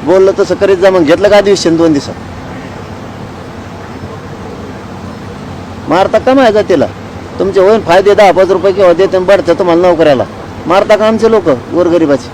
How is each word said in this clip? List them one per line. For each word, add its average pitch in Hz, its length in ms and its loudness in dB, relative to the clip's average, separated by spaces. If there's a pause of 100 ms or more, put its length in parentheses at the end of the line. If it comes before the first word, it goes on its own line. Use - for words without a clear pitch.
बोललं 190 360 4
तसं 185 160 0
करीत 190 220 2
जा, 190 120 4
मग 185 140 2
घेतलं 170 260 4
का 208 80 6
अधिवेशन 196 380 2
दोन 165 180 2
दिवसात? 131 200 -4 (3750)
मारता 196 300 2
का 262 140 0
माझ्या 262 180 4
जातीला? 180 340 2 (540)
तुमचे 190 200 0
होईन 202 220 4
फायदे 185 340 4
दहा 202 160 6
पाच 180 200 2
रुपये 190 200 2
किंवा 180 220 4
देते 185 240 0
आणि 185 80 0
बढते 175 280 2
तुम्हाला 170 280 2
नोकऱ्याला. 156 420 2 (420)
मारता 196 300 2
का 214 120 0
आमचे 220 240 2
लोक 196 180 2
गोरगरिबाचे? 151 840 0